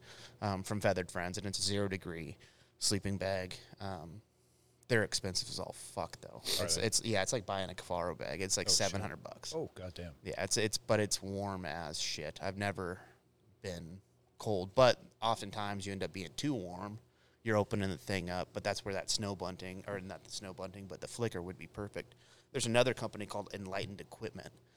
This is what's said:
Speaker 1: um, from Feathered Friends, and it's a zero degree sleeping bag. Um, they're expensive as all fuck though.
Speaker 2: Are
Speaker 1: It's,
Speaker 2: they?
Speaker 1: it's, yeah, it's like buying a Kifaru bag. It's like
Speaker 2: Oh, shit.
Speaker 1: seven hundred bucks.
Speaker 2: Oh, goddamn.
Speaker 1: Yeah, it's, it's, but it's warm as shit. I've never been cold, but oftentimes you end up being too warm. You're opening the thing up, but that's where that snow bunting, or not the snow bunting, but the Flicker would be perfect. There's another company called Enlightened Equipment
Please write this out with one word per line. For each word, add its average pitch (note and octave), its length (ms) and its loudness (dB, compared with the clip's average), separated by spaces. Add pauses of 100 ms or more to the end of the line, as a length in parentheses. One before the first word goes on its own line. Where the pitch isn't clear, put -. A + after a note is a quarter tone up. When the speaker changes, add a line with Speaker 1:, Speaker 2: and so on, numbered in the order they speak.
(420)
Speaker 1:
um, G2 220 2
from G#2 160 -2
Feathered F#2 320 4
Friends, F2+ 260 -2
and G2+ 80 -6
it's F#2+ 140 -2
a - 40 2
zero G2+ 260 4
degree E2 480 -4 (420)
sleeping G2 380 2
bag. F#2 380 0 (260)
Um, F#2+ 400 -8 (640)
they're A2+ 160 6
expensive - 460 0
as - 100 -6
all - 140 -6
fuck - 480 -6
though. - 200 -12 (180)
Speaker 2:
Are G2 60 2
Speaker 1:
It's, E2+ 100 2
Speaker 2:
they? - 80 2
Speaker 1:
it's, G#2+ 200 4
yeah, G#2 200 2
it's - 100 2
like G#2+ 140 0
buying F#2+ 240 0
a - 20 -10
Kifaru F2 440 -2
bag. D#2 240 -4
It's F#2+ 160 2
like F#2+ 100 0
Speaker 2:
Oh, - 20 4
shit. - 80 6
Speaker 1:
seven G2 240 2
hundred - 220 -6
bucks. - 320 -10
Speaker 2:
Oh, D#3 180 -4
goddamn. F2 400 -10 (100)
Speaker 1:
Yeah, F2+ 200 -4
it's, G2 140 2
it's, G#2+ 200 4
but G#2+ 220 4
it's G#2 240 2
warm G2 420 -2
as D#2+ 340 -4
shit. - 420 -4
I've F#2+ 160 -2
never F#2+ 420 -2 (640)
been F2 360 -6 (380)
cold, F#2+ 380 0
but B2+ 240 10 (220)
oftentimes G2+ 640 0
you G2+ 60 -2
end F#2+ 120 -2
up E2+ 100 -4
being F#2 240 -6
too D3 160 0
warm. G2 460 -6 (440)
You're A2+ 140 6
opening G2+ 320 4
the E2+ 80 -2
thing F2+ 340 -2
up, F2+ 220 -2
but G2 100 -4
that's G2+ 200 2
where G2+ 120 -2
that D#2+ 160 -2
snow G2+ 240 0
bunting, F#2 520 -6
or G2+ 140 -2
not F#2 220 -10
the - 80 -16
snow F#2+ 220 -8
bunting, F#2+ 340 -8
but D#2 140 -10
the - 60 -6
Flicker A2 340 -2
would F2 180 -8
be E2 80 -12
perfect. - 480 -8 (360)
There's A#2+ 140 0
another A#2+ 300 6
company G#2 320 -6
called G#2 260 -6
Enlightened F#2+ 480 -4
Equipment - 480 -10 (280)